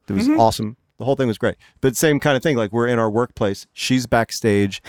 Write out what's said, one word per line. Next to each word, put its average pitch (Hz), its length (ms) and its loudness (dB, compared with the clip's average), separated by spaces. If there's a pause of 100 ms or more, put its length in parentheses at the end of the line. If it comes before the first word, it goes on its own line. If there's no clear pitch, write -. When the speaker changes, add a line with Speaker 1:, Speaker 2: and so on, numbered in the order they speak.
Speaker 1:
it 101 40 -4
was 101 160 0
Speaker 2:
Mm-hmm. 311 120 2
Speaker 1:
awesome. 113 360 0 (220)
The 113 60 -10
whole 135 100 0
thing 131 140 0
was 107 100 -2
great. 101 160 -2 (260)
But 131 160 0
same 151 220 2
kind 143 180 2
of 120 60 -2
thing. 151 140 0
Like, 107 160 -2
we're 117 160 0
in 120 100 0
our 113 100 2
workplace. 107 640 -2
She's 127 340 -2
backstage 104 840 0